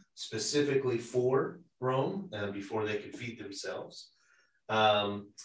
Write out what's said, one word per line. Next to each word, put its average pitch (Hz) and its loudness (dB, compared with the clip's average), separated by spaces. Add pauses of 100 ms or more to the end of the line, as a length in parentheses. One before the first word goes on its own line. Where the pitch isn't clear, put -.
(160)
specifically 131 0
for 127 2 (220)
Rome, 139 0
uh, 101 -4
before 104 -4
they 104 -2
could - -8
feed 113 -10
themselves. - -10 (560)
Um, 104 4 (160)